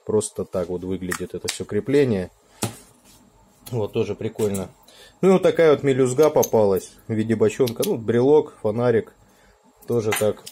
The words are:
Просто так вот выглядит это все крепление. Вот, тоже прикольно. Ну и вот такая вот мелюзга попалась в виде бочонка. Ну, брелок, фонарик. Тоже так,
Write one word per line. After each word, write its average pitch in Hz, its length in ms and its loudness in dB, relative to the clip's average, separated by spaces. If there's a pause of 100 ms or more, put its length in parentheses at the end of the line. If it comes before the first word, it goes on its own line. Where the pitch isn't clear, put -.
Просто 101 400 -2
так 90 240 -6
вот 90 160 -8
выглядит 90 500 -6
это 90 140 -10
все - 160 -8
крепление. 104 680 -2 (1400)
Вот, 110 220 -6
тоже 104 220 -2
прикольно. 101 540 -4 (520)
Ну 185 100 4
и - 20 8
вот 185 100 4
такая 165 280 4
вот 131 120 2
мелюзга 135 480 2
попалась 107 600 2 (160)
в 117 60 -4
виде 110 200 -2
бочонка. 117 520 0
Ну, 202 100 -2
брелок, 123 640 2
фонарик. 113 540 -2 (720)
Тоже 110 240 -2
так, 104 400 -2